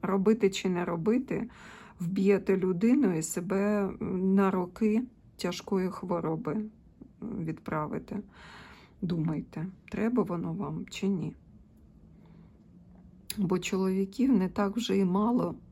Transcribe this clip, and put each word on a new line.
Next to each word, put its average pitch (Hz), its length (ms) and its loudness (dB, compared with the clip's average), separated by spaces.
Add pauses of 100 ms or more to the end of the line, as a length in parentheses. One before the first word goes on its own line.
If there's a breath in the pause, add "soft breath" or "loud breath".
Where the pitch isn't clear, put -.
Робити 196 480 4
чи 190 200 -2
не 175 160 0
робити, 175 640 -2 (500 loud breath)
вб'єте 190 580 2
людину 190 600 2
і 160 40 -2
себе 196 720 0 (200)
на 190 400 4
роки 208 520 0 (340)
тяжкої 185 520 -2
хвороби 170 760 -4 (560)
відправите. - 1000 -6 (800 loud breath)
Думайте, 160 680 -2 (240)
треба 220 320 0
воно 175 300 -4
вам 160 360 -6
чи - 180 -4
ні. 160 280 -2 (2000 loud breath)
Бо 185 220 2
чоловіків 190 760 2
не 185 160 4
так 202 280 -2
вже 196 200 0
і 196 80 4
мало 196 500 2 (160)